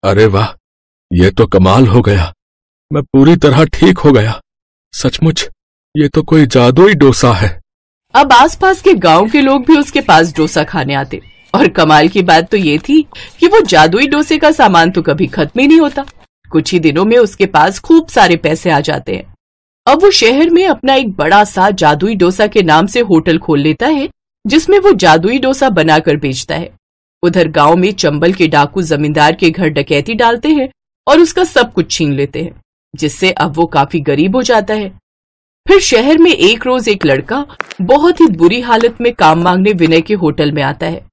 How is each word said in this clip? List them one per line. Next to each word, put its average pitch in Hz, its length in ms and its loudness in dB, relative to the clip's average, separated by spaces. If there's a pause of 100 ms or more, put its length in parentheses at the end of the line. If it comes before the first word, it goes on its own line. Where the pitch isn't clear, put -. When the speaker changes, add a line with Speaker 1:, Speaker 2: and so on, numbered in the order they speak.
Speaker 1:
अरे 101 240 2
वाह, 101 200 0 (640)
ये 90 200 2
तो 107 160 2
कमाल 98 400 2
हो 113 160 2
गया, 98 300 -2 (580)
मैं 147 140 -4
पूरी 139 320 4
तरह 151 300 2
ठीक 180 320 0
हो 147 140 2
गया। 113 260 0 (540)
सचमुच, - 520 -4 (500)
ये 147 140 0
तो 156 140 -2
कोई 156 240 2
जादुई 131 480 2
डोसा 135 380 2
है। 98 260 -4 (560)
Speaker 2:
अब - 180 4
आसपास 330 500 2
के 370 140 4
गांव 175 340 2
के 294 100 0
लोग 269 260 0
भी 320 120 4
उसके 285 240 -4
पास 165 340 2
डोसा 156 280 -2
खाने 139 300 -6
आते 139 260 -8 (340)
और 214 160 2
कमाल 156 380 2
की 196 140 -2
बात 170 280 2
तो 214 60 -2
ये 156 220 -2
थी 294 240 0 (380)
कि 339 60 4
वो 415 160 4
जादुई 185 440 2
डोसे 294 320 -2
का 302 140 2
सामान 185 380 2
तो 180 120 -4
कभी 160 260 -2
खत्म 156 320 -6
ही 277 60 2
नहीं 320 140 6
होता। 285 260 -4 (420)
कुछ 160 240 -4
ही 180 80 0
दिनों 156 240 0
में 226 140 0
उसके 202 300 0
पास 165 320 0
खूब 330 280 2
सारे 180 300 0
पैसे 160 320 -4
आ 147 120 0
जाते 139 340 -6
हैं। - 180 -16 (520)
अब 294 160 2
वो 403 100 6
शहर 277 380 0
में 349 160 2
अपना 269 280 -2
एक 240 180 -2
बड़ा 190 340 0
सा 202 260 -2
जादुई 175 440 0
डोसा 185 300 0
के 208 180 0
नाम 160 220 2
से 240 160 -4
होटल 170 360 0
खोल 151 220 -2
लेता 156 280 -2
है, 302 200 -2 (360)
जिसमें 320 340 0
वो 392 160 2
जादुई 180 440 0
डोसा 262 320 -2
बनाकर 160 480 0
बेचता 139 380 -8
है। 170 220 -14 (440)
उधर 175 280 0
गांव 151 260 2
में 185 160 0
चंबल 165 400 -2
के 185 160 -2
डाकू 147 340 -2
जमींदार 151 520 -2
के 175 160 0
घर 165 200 -4
डकैती 143 440 -4
डालते 233 360 -2
हैं 277 180 0 (380)
और 302 140 4
उसका 349 240 0
सब 240 280 -2
कुछ 170 180 -4
छीन 147 220 -4
लेते 139 300 -6
हैं, - 180 -14 (340)
जिससे 156 380 -4
अब 147 240 -6
वो 165 120 0
काफी 151 320 -2
गरीब 151 360 -2
हो 262 60 -2
जाता 220 320 -2
है। 208 140 -8 (760)
फिर 381 140 4
शहर 277 380 0
में 330 120 4
एक 220 360 0
रोज 254 220 -2
एक 208 180 -4
लड़का 147 380 -4 (380)
बहुत 285 380 2
ही 330 80 6
बुरी 180 320 0
हालत 233 400 -2
में 240 140 -2
काम 170 280 2
मांगने 180 320 0
विनय 165 260 0
के 214 160 -4
होटल 151 360 -2
में 147 100 -4
आता 139 240 -6
है। 165 260 -10